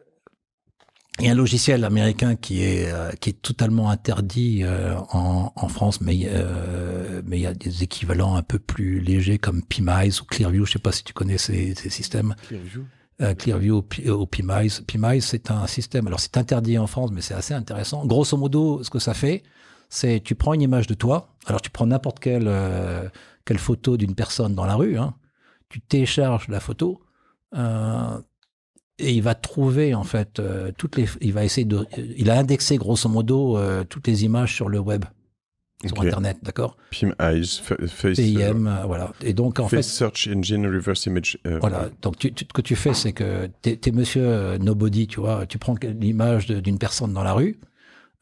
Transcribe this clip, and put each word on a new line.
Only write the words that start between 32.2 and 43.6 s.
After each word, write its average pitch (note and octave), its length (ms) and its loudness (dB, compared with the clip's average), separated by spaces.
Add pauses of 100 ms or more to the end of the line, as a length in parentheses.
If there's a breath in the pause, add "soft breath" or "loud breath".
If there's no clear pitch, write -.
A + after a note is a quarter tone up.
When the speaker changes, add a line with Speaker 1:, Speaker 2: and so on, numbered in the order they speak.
Speaker 1:
a A#2 80 6
indexé, C#3 400 2
grosso A2 320 2
modo, A#2 480 2
euh, F#2+ 260 0
toutes - 240 -8
les G#2+ 160 4
images A2 300 2
sur G2+ 160 -4
le G2+ 100 0
web, G2+ 260 -2 (800)
sur F2 120 -4
Speaker 2:
Ok. G2 80 2
Speaker 1:
Internet, F#2+ 380 0
d'accord ? - 340 -6 (140)
Speaker 2:
PIM - 280 0
Eyes, E2 420 0
fa-, - 140 -2 (120)
face, F#2 300 0
Speaker 1:
P A2 120 4
I G#2 120 4
M, G#2+ 260 2
Speaker 2:
euh, G2 140 -2
Speaker 1:
euh, - 40 -6
voilà. F2+ 260 -4 (100)
Et G#2+ 120 -2
donc, A#2+ 260 0
en A2+ 80 0
Speaker 2:
face - 200 2
Speaker 1:
fait, - 60 -6
Speaker 2:
Search - 400 -2
Engine G2+ 340 0
Reverse F#2 380 0
Image, F2+ 320 -2 (100)
euh, E2+ 120 -2
Speaker 1:
voilà. E2 240 0
Speaker 2:
ouais. - 80 -6 (100)
Speaker 1:
Donc, F#2+ 160 -2
tu, B2 160 -2
tu, - 120 -10
ce - 80 -18
que C3 80 0
tu A#2+ 140 0
fais, C#3 180 2
c'est G#2+ 200 -2
que F#2+ 360 -4 (120)